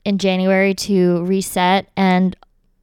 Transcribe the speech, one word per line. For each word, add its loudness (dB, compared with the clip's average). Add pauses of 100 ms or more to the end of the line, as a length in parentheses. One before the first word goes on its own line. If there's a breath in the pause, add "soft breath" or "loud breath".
in -2
January 0
to 0
reset -2
and 0 (480)